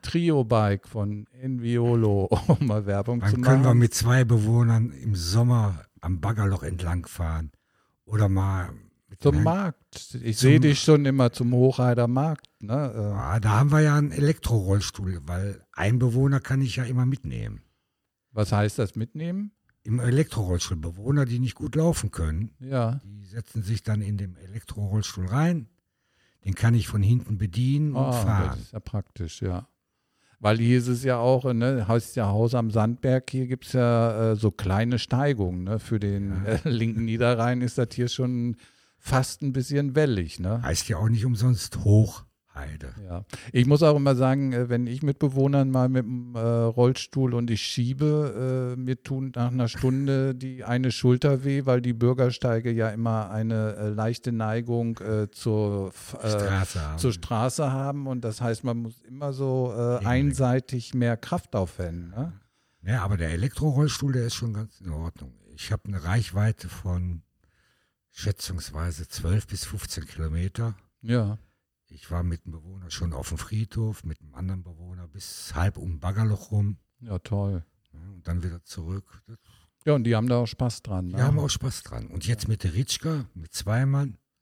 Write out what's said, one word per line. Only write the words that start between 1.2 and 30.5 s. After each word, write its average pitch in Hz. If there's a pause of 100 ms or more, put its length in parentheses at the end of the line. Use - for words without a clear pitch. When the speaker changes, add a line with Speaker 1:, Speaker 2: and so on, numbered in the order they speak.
Speaker 1:
Enviolo, 117
<laughs> -
um 151
mal 107
Werbung 101
Speaker 2:
Dann 110
Speaker 1:
zu 110
machen. 127
Speaker 2:
können 135
wir 120
mit 120
zwei 123
Bewohnern 117
im 117
Sommer 101 (160)
am 87
Baggerloch 101
entlang 85
fahren. 80 (540)
Oder 107
mal 95 (380)
mit -
Speaker 1:
Zum 143
Speaker 2:
dem 151
Herrn 160
Speaker 1:
Markt. -
Ich 113
Speaker 2:
zum 123
Speaker 1:
seh 151
dich 139
schon 147
immer 135
zum 123
Hochheider 123
Markt, 143 (140)
ne? 120
Äh. 110 (120)
Speaker 2:
Ja, 101
da 101
haben 131
wir 156
ja 147
einen 147
Elektrorollstuhl, 101
weil 92 (100)
ein 110
Bewohner 131
kann 135
ich 123
ja 127
immer 127
mitnehmen. 127 (720)
Speaker 1:
Was 107
heißt 104
das 107
mitnehmen? 170 (300)
Speaker 2:
Im 113
Elektrorollstuhl. 110
Bewohner, 101
die 120
nicht 127
gut 131
laufen 156
können, 82 (100)
Speaker 1:
Ja. 127
Speaker 2:
die 101
setzen 107
sich 101
dann 107
in 101
dem 95
Elektrorollstuhl 101
rein. 147 (760)
Den 98
kann 117
ich 110
von 101
hinten 113
bedienen 127
und 135
Speaker 1:
Ah, 127
Speaker 2:
fahren. 104
Speaker 1:
das 64
ist -
ja 107
praktisch, -
ja. 92 (720)
Weil 107